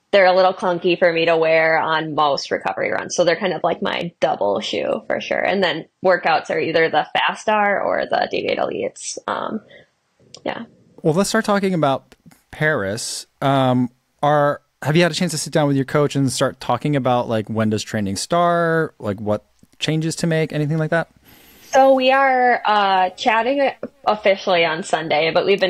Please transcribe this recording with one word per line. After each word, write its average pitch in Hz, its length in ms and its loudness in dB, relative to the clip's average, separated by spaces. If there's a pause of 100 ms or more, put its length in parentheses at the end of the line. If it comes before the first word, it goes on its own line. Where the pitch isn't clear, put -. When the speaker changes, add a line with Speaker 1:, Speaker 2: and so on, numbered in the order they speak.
(120)
Speaker 1:
they're 196 160 6
a 185 80 6
little 185 180 6
clunky 175 440 0
for 175 140 4
me 165 140 0
to 165 100 4
wear 160 420 2
on 160 380 -2
most 147 360 0
recovery - 400 -2
runs. 98 240 -6
So 175 100 2
they're 165 100 2
kind 180 180 -2
of 156 100 -6
like 170 180 -2
my - 300 -4 (100)
double 180 400 0
shoe - 460 -4
for - 120 -2
sure. - 240 -4
And 196 200 0
then 160 240 -4 (160)
workouts 175 460 2
are 170 100 -4
either 160 300 0
the 151 240 0
Fast 160 280 -2
Star 208 400 0
or 90 280 -2
the - 220 0
Deviate - 280 -2
Elites. - 580 -6 (100)
Um, - 320 -4 (880)
yeah. - 180 -8 (400)
Speaker 2:
Well, 160 100 2
let's 196 160 0
start 226 160 0
talking 196 280 0
about 147 420 -2 (340)
Paris. 120 760 -4 (140)
Um, 131 480 2 (340)
are, 147 380 2 (200)
have 151 140 -2
you 175 80 4
had 170 80 2
a 151 40 -6
chance 175 160 -2
to 156 60 -6
sit 143 160 -8
down 151 140 2
with 143 80 0
your 135 100 0
coach 147 300 0
and 139 160 0
start 127 280 -2
talking 147 360 -2
about, 123 340 0
like, 110 200 -2
when 110 200 0
does 107 140 -2
training 98 320 -4
start, 170 840 0
like, 104 240 -6
what 104 240 -4 (320)
changes 156 400 -4
to 170 100 -2
make, 160 260 0
anything 151 240 -2
like 156 120 -2
that? 165 200 -2 (640)
Speaker 1:
So 269 220 6
we 262 180 2
are, 254 540 2
uh, 196 460 2
chatting 247 580 0 (380)
officially 196 580 2
on 160 180 -2
Sunday, 160 480 0
but 170 140 0
we've 190 140 2
been 185 100 0